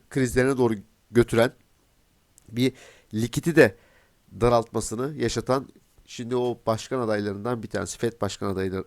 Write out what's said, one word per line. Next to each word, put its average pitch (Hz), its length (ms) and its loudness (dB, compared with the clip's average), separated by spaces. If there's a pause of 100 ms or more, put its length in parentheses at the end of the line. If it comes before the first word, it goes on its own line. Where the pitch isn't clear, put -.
(100)
krizlerine 127 460 0
doğru 120 180 2 (360)
götüren 113 420 4 (960)
bir 120 240 0 (420)
likiti 135 420 -2
de 123 200 8 (640)
daraltmasını 117 760 0
yaşatan 120 520 -2 (380)
şimdi 123 300 -6
o 123 300 -2
başkan 113 340 -4
adaylarından 107 600 -4
bir 107 60 -12
tanesi, 95 300 -6
fed 117 220 -6
başkan 101 300 -4
adayı, 95 360 -4